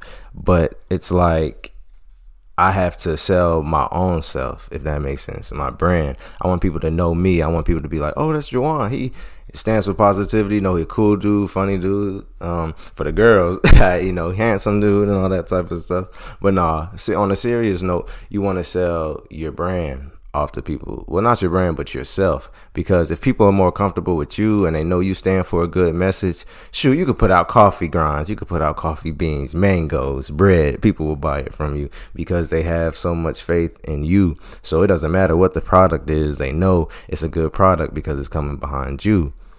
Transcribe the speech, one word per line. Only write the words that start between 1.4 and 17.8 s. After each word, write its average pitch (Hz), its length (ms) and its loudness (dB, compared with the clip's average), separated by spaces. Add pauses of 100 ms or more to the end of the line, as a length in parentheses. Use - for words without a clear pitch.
I 92 140 4
have 92 260 0
to 80 180 -2
sell 85 480 2
my 76 280 0
own 87 300 0
self, - 500 -8
if 69 120 -8
that 73 180 -4
makes 69 220 -6
sense, - 300 -12
my 71 160 -6
brand. 80 480 0 (240)
I 90 60 -2
want 90 140 0
people 82 200 -2
to 80 100 -2
know 85 240 0
me. 90 260 2
I 76 60 0
want 82 180 -2
people 82 160 0
to 73 60 -10
be 78 120 -4
like, 73 180 -4
"Oh, 156 160 -2
that's 147 180 -6
Juwan. 127 400 -2
He 127 220 -6 (400)
stands 107 320 -2
for 101 80 -2
positivity. 101 640 0
You 101 60 2
know, 92 140 0
he 82 80 0
a - 20 -4
cool 107 300 2
dude, 101 340 0
funny 98 280 -2
dude." 98 480 -4 (160)
Um, 85 320 -4 (200)
for 78 120 -6
the 78 80 -2
girls, 95 500 4
<laughs> 90 380 10
you 92 100 0
know, 87 200 -4
handsome 104 500 0
dude 101 260 4
and 101 100 2
all 95 120 2
that 92 180 -2
type 90 240 -2
of 85 100 -6
stuff. - 600 -6
But 98 140 4
nah, 82 420 0
see, 101 180 -4
on 98 160 2
a 95 60 2
serious 117 440 -2